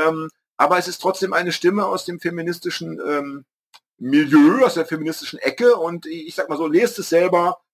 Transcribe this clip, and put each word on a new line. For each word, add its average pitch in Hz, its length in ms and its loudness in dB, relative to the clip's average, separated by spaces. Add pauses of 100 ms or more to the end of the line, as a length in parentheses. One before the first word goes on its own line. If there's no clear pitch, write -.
ähm, 160 260 -2 (260)
aber 165 220 2
es 175 100 -4
ist 175 120 -10
trotzdem 190 320 -2
eine 175 200 0
Stimme 190 340 0
aus 185 180 -4
dem 175 140 -10
feministischen, 170 880 -8
ähm, 143 380 -6 (560)
Milieu, 262 640 6
aus 175 100 2
der 165 120 -2
feministischen 156 540 -8
Ecke 233 360 4
und 170 300 -6
ich, 160 220 -12
ich 170 80 -18
sag 185 120 -4
mal 156 100 -4
so, 165 100 -2
lest 180 320 2
es - 80 -8
selber, 175 500 2 (160)